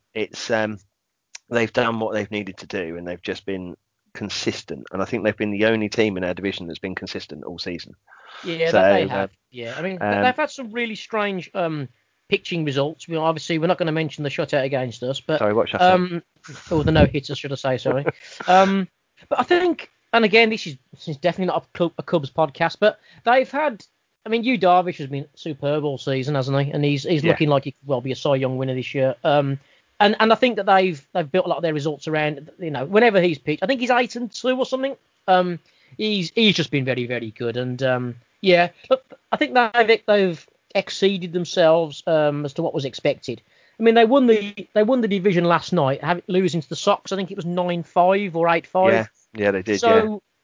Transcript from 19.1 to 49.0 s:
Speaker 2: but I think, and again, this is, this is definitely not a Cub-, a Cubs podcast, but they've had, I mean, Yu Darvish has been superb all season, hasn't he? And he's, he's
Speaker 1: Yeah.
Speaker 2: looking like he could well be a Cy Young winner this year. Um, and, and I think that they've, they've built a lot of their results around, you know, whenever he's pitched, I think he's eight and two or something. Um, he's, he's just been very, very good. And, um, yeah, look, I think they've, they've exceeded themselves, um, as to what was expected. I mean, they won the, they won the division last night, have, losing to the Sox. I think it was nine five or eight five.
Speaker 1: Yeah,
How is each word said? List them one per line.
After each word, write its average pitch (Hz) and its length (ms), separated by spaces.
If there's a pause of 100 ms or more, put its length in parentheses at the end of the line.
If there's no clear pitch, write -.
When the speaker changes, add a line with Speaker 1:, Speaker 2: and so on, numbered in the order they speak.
Speaker 2:
but - 100
I 247 40
think, 349 480 (220)
and 226 120
again, 220 240
this 220 160
is, 147 120 (160)
this - 160
is 143 80
definitely 175 360
not 165 100
a - 140
Cub-, 170 220
a 147 40
Cubs 156 280
podcast, 160 480
but 208 200 (240)
they've 254 280
had, 277 340 (400)
I 220 40
mean, 226 140
Yu 247 140
Darvish 180 400
has 143 100
been 139 280
superb 147 480
all 139 160
season, 135 360
hasn't 139 300
he? 139 60
And 147 120
he's, 143 200
he's 156 200
Speaker 1:
Yeah. - 80
Speaker 2:
looking 151 180
like 139 160
he 139 60
could - 160
well 131 140
be 131 100
a 120 40
Cy 143 200
Young 131 220
winner 131 160
this 127 220
year. 131 280
Um, 143 360 (400)
and, 208 200
and 220 120
I 220 40
think 240 200
that 196 100
they've, 190 480
they've 160 180
built 185 140
a 180 40
lot 156 80
of 156 40
their 165 140
results 147 320
around, 151 500
you 165 140
know, 135 140
whenever 202 360
he's 175 160
pitched, 151 240
I 190 60
think 254 120
he's 247 120
eight 247 240
and 240 160
two 254 260
or 262 80
something. 262 320 (300)
Um, 180 320 (380)
he's, 208 340
he's 220 240
just 151 160
been 139 140
very, 123 200
very 117 240
good. 117 280
And, 127 260
um, 123 320 (260)
yeah, 175 280 (200)
look, 262 140 (280)
I - 60
think 247 160
they've, 226 540
they've 190 400 (260)
exceeded 190 580
themselves, 165 760
um, 147 360
as 143 100
to 165 100
what 156 100
was 139 120
expected. 127 540 (400)
I 220 40
mean, 226 120
they 233 100
won 254 220
the, 208 460
they 214 100
won 247 180
the 220 60
division 185 360
last 170 300
night, 139 300
have, 175 240
losing 180 340
to - 80
the 165 60
Sox. - 360
I 190 40
think 185 160
it 196 60
was 165 80
nine 175 360
five 185 540
or 165 140
eight 170 180
five. 185 260
Speaker 1:
Yeah, 110 120 (280)